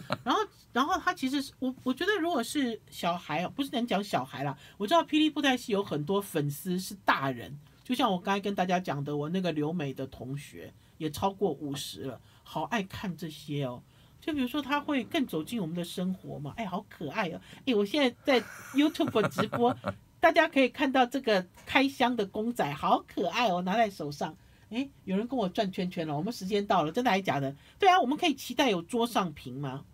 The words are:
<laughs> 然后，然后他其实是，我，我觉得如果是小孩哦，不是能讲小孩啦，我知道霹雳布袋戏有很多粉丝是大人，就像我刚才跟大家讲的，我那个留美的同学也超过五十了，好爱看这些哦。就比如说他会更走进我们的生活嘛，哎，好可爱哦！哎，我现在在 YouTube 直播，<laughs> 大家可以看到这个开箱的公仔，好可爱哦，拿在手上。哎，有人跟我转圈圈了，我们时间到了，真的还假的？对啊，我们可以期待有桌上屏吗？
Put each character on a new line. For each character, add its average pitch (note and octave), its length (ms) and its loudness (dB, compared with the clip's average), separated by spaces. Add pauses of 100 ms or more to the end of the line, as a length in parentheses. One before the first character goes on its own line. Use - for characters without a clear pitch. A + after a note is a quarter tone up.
<laughs> - 180 -6
然 C4 120 0
后， G4 60 2 (340)
然 B3 100 4
后 F4 140 2
他 F4+ 160 0
其 C4+ 160 -4
实 C#4+ 100 0
是， - 180 -8
我， B3+ 240 -2
我 B3+ 120 0
觉 E4 100 -4
得 G4+ 160 2
如 E4 100 0
果 C#4+ 120 0
是 A#3+ 360 -2 (120)
小 F3 260 -2
孩 D#3+ 260 -4
哦， F3+ 140 -4
不 C#4+ 80 -2
是 - 80 -8
能 A#3+ 140 0
讲 G3+ 180 0
小 D3+ 180 -2
孩 C3 220 -6
啦， C#3 120 -2 (200)
我 G3+ 100 -4
知 B3+ 60 -2
道 E4 100 8
霹 E4 100 -8
雳 D#4 180 6
布 D4+ 100 -4
袋 C#4 160 4
戏 A#3+ 160 -6
有 G3 100 2
很 D3+ 220 -2
多 G3 160 2
粉 D#3 280 -2
丝 F3+ 300 -2
是 F#3+ 160 -8 (100)
大 C#3 280 2
人， B2 260 -10 (240)
就 B3 140 -4
像 C4+ 160 4
我 F3+ 40 2
刚 F3+ 160 -2
才 G3 60 2
跟 G3+ 160 -4
大 F#3 100 0
家 F3+ 140 2
讲 D3 240 -4
的， D3 140 -4
我 D3 120 -2
那 F#3 120 0
个 F3+ 100 0
留 D3+ 220 0
美 D3 200 -4
的 C3+ 140 -8
同 B2+ 320 -10
学 E2+ 340 -16 (260)
也 D#3 120 -4
超 G3 220 -2
过 G3 180 0
五 C#3+ 240 -6
十 - 280 -10
了， C3 180 -8 (240)
好 - 220 -6
爱 A#3 180 -2
看 F#3 320 -8
这 E3 120 -10
些 D3 360 -6
哦。 B2 180 -8 (380)
就 E4 120 -4
比 D4 80 0
如 B3 60 0
说 D4 160 -4
他 C#4+ 180 0
会 C#4+ 220 0
更 C4+ 240 0
走 D#3 160 -2
进 A3+ 180 -6
我 F3 60 -2
们 D#3+ 80 -6
的 F3 80 -2
生 F#3 320 -4
活 C#3+ 240 -10
嘛， C#3 180 -8
哎， A3+ 80 -6
好 F#3 240 -6
可 - 220 -10
爱 G3+ 200 -2
哦！ - 100 -10 (260)
哎， B3+ 80 4
我 G#3 100 4
现 B3 160 0
在 B3 240 4
在 B3 220 4 (260)
YouTube C#4 580 4
直 C#3 180 0
播， A#3+ 280 2 (220)
<laughs> - 220 -20
大 E4+ 100 8
家 D#4+ 160 6
可 D#4+ 140 2
以 B3+ 80 6
看 C4+ 240 0
到 C4 120 6
这 B3+ 180 -2
个 G3 220 2 (220)
开 C#4 220 4
箱 B3+ 260 2
的 A3 100 0
公 G#3+ 280 -4
仔， D3+ 200 0
好 F3+ 360 2
可 - 180 -2
爱 A3 220 2
哦， F3+ 140 0
拿 F#3 140 0
在 A3+ 140 4
手 D3 220 -8
上。 D#3+ 240 -6 (340)
哎， B3 160 -4 (180)
有 F#3 120 -2
人 A3 100 0
跟 A#3+ 80 -6
我 G#3+ 140 2
转 F#3+ 240 -2
圈 F3+ 180 -2
圈 E3+ 160 -4
了， D3+ 80 -2
我 C#3+ 60 -2
们 F#3+ 100 -2
时 A#3+ 140 -8
间 G3+ 220 0
到 G3 160 4
了， D#3 100 0
真 A#3+ 100 0
的 B3+ 80 2
还 G3 120 4
假 C#3+ 180 0
的？ C#3 160 -2 (220)
对 G4 100 6
啊， F4+ 100 10
我 E4+ 60 4
们 C4+ 140 0
可 F#4 80 2
以 D#4 80 4
期 - 180 -10
待 C#4 160 4
有 F3+ 140 2
桌 A#3 240 0
上 G3 260 0
屏 C3 260 -12
吗？ C#3 240 -6 (120)